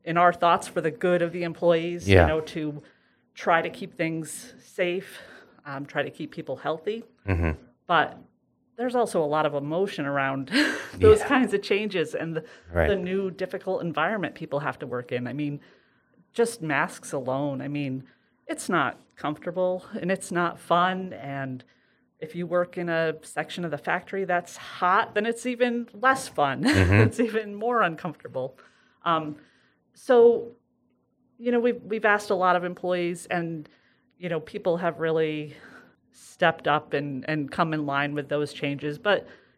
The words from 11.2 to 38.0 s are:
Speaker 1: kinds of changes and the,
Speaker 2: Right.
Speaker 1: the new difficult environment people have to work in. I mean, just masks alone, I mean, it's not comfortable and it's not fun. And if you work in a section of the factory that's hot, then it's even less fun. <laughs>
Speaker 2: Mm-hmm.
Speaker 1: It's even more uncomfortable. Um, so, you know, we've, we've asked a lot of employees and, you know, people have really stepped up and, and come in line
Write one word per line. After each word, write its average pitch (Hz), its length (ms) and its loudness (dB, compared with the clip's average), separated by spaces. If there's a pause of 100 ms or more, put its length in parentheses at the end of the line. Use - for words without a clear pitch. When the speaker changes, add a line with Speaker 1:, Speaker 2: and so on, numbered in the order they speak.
Speaker 1:
kinds 254 260 4
of 196 80 0
changes 196 520 -2
and 165 220 -6
the, 160 80 -8 (300)
Speaker 2:
Right. 165 160 4
Speaker 1:
the 202 60 2
new 185 360 -4
difficult 185 500 -6
environment 165 540 -4
people 147 240 -6
have 147 200 -6
to 139 80 -12
work 120 240 -8
in. 123 160 -4
I 120 60 -8
mean, 143 280 -6 (720)
just 226 280 -2
masks 156 520 -4
alone, 135 480 -4
I 139 80 -8
mean, 139 340 -6 (440)
it's 302 220 -10
not 151 300 0 (160)
comfortable 180 720 -4 (140)
and 175 120 -2
it's 180 200 -4
not 170 280 -2
fun. 185 540 0
And 135 500 -10 (560)
if 160 160 -12
you 175 120 -6
work 175 300 0
in 175 120 -4
a 160 320 0
section 160 440 -8
of 160 60 -4
the 147 60 -4
factory 185 480 -2
that's 175 320 -2
hot, - 580 2
then 214 100 0
it's 233 200 -4
even 240 480 0
less 262 340 2
fun. 139 360 0
<laughs> - 20 2
Speaker 2:
Mm-hmm. 98 280 6
Speaker 1:
It's 107 260 6
even 214 360 -2
more 226 260 0
uncomfortable. 143 760 -4 (460)
Um, 156 340 -2 (560)
so, 240 580 6 (840)
you 240 140 -2
know, 240 80 4
we've, 240 240 0
we've 214 220 -4
asked 208 240 2
a 202 60 2
lot 180 220 4
of 175 80 -2
employees 175 600 -4
and, 165 420 -4 (480)
you 180 120 -10
know, 165 120 -2
people 175 360 -2
have 170 220 -2
really 156 560 -2 (560)
stepped - 560 -2
up 151 260 0
and, 143 340 -4
and 151 240 -4
come 160 220 0
in 151 120 -2
line 143 280 -2